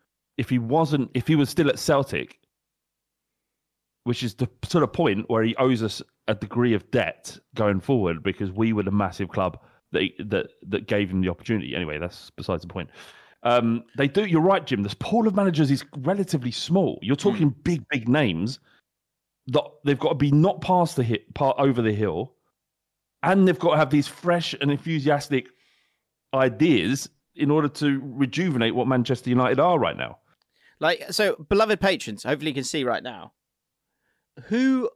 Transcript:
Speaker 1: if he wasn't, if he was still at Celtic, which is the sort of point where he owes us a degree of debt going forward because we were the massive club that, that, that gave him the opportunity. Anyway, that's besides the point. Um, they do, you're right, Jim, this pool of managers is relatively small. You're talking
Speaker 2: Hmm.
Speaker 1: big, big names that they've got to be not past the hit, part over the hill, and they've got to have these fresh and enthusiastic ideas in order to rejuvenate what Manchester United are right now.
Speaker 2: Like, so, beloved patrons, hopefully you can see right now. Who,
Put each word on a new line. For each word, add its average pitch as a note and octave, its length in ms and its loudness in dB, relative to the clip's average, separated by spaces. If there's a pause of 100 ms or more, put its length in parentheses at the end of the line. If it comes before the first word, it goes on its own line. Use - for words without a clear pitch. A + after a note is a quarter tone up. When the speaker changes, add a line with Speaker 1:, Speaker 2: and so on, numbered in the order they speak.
(380)
Speaker 1:
if A#2+ 120 -4
he B2+ 80 0
wasn't, C3+ 580 0
if B2 120 -4
he D#3 80 4
was C#3+ 140 2
still D3+ 180 0
at - 120 -2
Celtic, - 580 -2 (1700)
which A#2+ 180 -2
is A2+ 120 -4
the B2+ 120 -2 (180)
sort E3 180 2
of A#2+ 100 0
point A2 360 0
where A2+ 140 2
he A2+ 140 0
owes B2+ 260 2
us - 180 -4 (260)
a A2 80 0
degree A#2 380 0
of G2 160 -2
debt - 480 -4 (160)
going G#2 260 2
forward F2+ 440 0
because G2 280 -4
we A2+ 200 0
were G#2 100 0
the G2 100 -2
massive G2 380 -2
club F#2 300 -4 (320)
that, - 180 0 (100)
that, G2+ 280 -2 (200)
that G2+ 200 -4
gave G#2 240 0
him F#2+ 100 0
the F2+ 80 2
opportunity. F2 460 -4
Anyway, D2+ 240 -4
that's - 320 -10
besides F2 300 -4
the F2 60 -14
point. E2+ 220 -10 (540)
Um, A#2 400 2 (140)
they C#3 100 2
do, G3 180 0
you're E3 160 2
right, F3+ 240 2
Jim, G#2 180 -2
this G2+ 120 -6
pool A3 320 0
of F#3+ 80 0
managers E3 340 2
is C3+ 160 0 (120)
relatively C#3+ 540 -2
small. E3+ 500 0
You're A#2 140 0
talking G3 340 2
Speaker 2:
Hmm. - 120 -6
Speaker 1:
big, E3 280 -2
big A#2 200 -4
names A#2+ 500 0 (880)
that C#3+ 160 2 (220)
they've C#3+ 140 2
got D#3 100 0
to D3+ 60 0
be C#3 160 2
not F3 300 4
past F3 340 2
the C3 80 2
hit, A2+ 320 -4
part C3+ 240 0
over C#3 220 2
the A2 120 2
hill, G2+ 400 -2 (920)
and F#3+ 240 4
they've F3+ 120 2
got E3 120 2
to D3+ 60 2
have D3 140 2
these C#3+ 160 2
fresh E3+ 520 -2
and C#3+ 120 0
enthusiastic C#3+ 800 -2 (840)
ideas C3 760 2 (260)
in C#3+ 160 0
order D3+ 160 2
to C#3 360 -2
rejuvenate C#3 720 -2
what A#2+ 120 0
Manchester B2+ 420 0
United B2+ 300 2
are E3+ 200 4
right F2 180 0
now. B1 200 -8 (640)
Speaker 2:
Like, E3 320 -2
so, G3 240 0
beloved G#3 460 0
patrons, F3+ 420 -2
hopefully D3 280 -4
you B2 40 -6
can C3+ 80 -4
see C#3 200 -4
right A#2+ 200 -2
now. G2+ 300 -16 (1120)
Who, B3+ 500 0